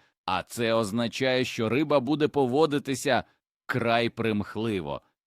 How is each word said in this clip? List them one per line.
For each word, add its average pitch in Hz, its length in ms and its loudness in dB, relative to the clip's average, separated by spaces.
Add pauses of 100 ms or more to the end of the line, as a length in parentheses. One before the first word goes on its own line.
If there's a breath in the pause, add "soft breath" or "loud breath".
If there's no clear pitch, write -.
(260 soft breath)
а 90 180 -2
це 113 300 -2
означає, 117 720 0
що 113 240 -2
риба 143 300 2
буде 143 280 2
поводитися 135 960 0 (420 soft breath)
край 117 440 0
примхливо. 104 920 -4 (260)